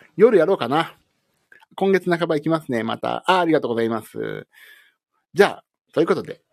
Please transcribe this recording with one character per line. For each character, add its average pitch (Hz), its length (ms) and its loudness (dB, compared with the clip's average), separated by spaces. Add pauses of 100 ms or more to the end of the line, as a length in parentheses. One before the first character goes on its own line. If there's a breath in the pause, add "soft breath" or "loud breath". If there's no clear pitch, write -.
(180 soft breath)
夜 202 200 6
や 160 80 4
ろ 190 100 0
う - 20 -2
か 117 100 -4
な。 156 280 -2 (800 soft breath)
今 196 160 0
月 180 180 0
半 170 180 0
ば 165 80 -2
行 151 80 -4
き 160 60 -4
ま 160 120 0
す 139 100 -12
ね、 113 120 -2
ま 113 140 -6
た。 120 280 -6
あ、 185 140 2
あ 175 60 0
り 160 80 2
が 147 80 2
と 123 60 -6
う - 20 -6
ご 113 60 -4
ざ 113 80 -2
い 113 60 -2
ま 110 140 -6
す。 - 440 -12 (880 soft breath)
じ 185 100 4
ゃ 185 40 6
あ、 - 160 -10 (300)
と 143 80 0
い - 20 2
う 160 40 0
こ - 80 -2
と 117 60 -6
で - 200 -18 (120)